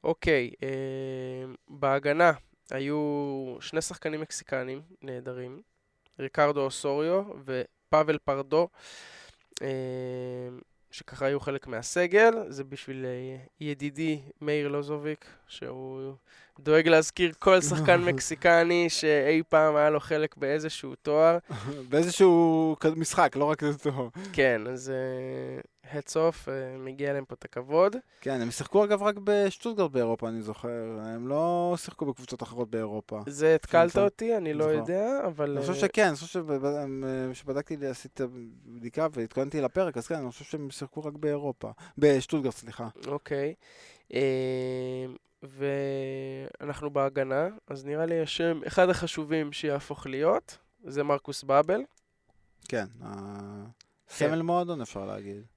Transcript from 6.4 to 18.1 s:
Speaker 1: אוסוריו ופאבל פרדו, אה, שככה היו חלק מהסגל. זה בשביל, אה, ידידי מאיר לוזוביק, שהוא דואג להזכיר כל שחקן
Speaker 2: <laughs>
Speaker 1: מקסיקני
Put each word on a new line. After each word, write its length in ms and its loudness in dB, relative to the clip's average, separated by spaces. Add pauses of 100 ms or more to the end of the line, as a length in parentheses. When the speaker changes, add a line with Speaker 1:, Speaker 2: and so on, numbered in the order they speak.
Speaker 1:
אוסוריו 640 0 (200)
ופאבל 760 0
פרדו, 500 0 (920)
אה, 60 -6 (1200)
שככה 360 -8
היו 140 0
חלק 260 -6
מהסגל. 680 4 (140)
זה 160 -10
בשביל, 400 -10
אה, 320 -8 (240)
ידידי 600 -4 (200)
מאיר 280 -2
לוזוביק, 580 -6 (220)
שהוא 680 -12 (460)
דואג 280 6
להזכיר 500 4
כל 220 8
שחקן 440 4
Speaker 2:
<laughs> 40 2
Speaker 1:
מקסיקני 840 4